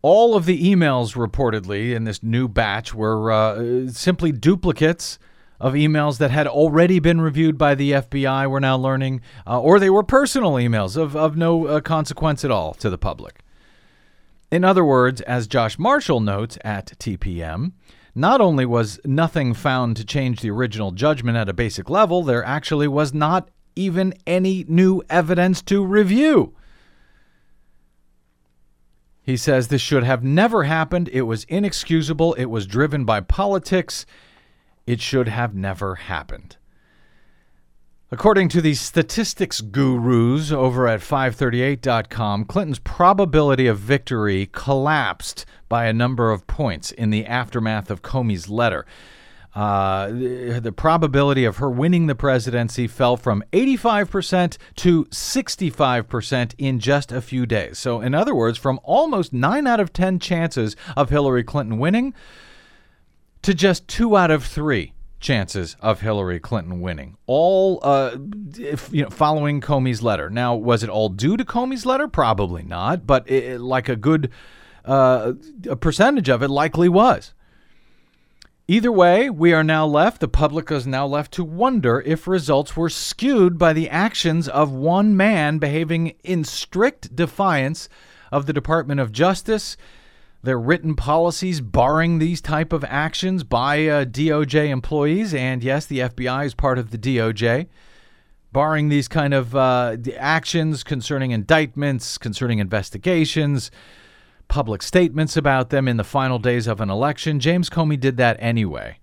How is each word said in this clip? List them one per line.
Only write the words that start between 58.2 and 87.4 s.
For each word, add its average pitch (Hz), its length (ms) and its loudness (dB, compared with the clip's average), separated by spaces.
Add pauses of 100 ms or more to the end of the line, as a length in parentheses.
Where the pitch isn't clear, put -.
words, 117 240 0
from 135 240 -2
almost 233 500 0
nine 180 360 0
out 233 100 2
of 196 140 -2
ten 185 260 0
chances 165 560 -2 (220)
of 139 140 0
Hillary 135 340 2
Clinton 113 340 -4
winning 220 360 0 (1300)
to 196 100 2
just 180 360 2
two 226 280 2
out 180 140 4
of 151 140 2
three 139 480 -4 (260)
chances 98 600 -4
of 104 200 0
Hillary 98 380 -2
Clinton 87 420 -8
winning, 78 360 -10 (100)
all, 180 560 2
uh, 135 340 2 (400)
if, 147 360 -8
you 147 100 0
know, - 80 -4
following 147 500 0
Comey's 131 400 -2
letter. 95 300 -2
Now, 120 240 -2
was 117 300 0
it 113 40 -8
all 107 200 0
due 120 280 -2
to 233 80 -4
Comey's 254 400 -4
letter? 269 220 0
Probably 98 560 0
not, 92 420 -4
but 127 240 0
it, 135 140 2
it, 123 180 -8
like, 127 280 -2
a 127 80 -2
good, 143 340 0 (540)
uh, 127 480 2 (360)
a - 60 -4
percentage 190 540 2
of 123 160 2
it 139 60 -2
likely 156 380 2
was. 202 460 2 (1300)
Either 226 240 2
way, 190 360 6
we 170 240 4
are 156 120 4
now 156 220 2
left, 156 340 2
the 143 80 0
public 151 420 0
is 135 160 -2
now 135 180 -2
left 143 280 -4
to 185 100 -6
wonder 165 640 2
if 160 220 -2
results 151 480 0
were 165 120 0
skewed 190 720 2
by 160 140 4
the 160 180 -2
actions 170 580 0
of 143 220 2
one 175 460 2
man 175 420 2
behaving 160 640 -2
in 175 220 -2
strict - 720 -4
defiance 160 720 -2 (420)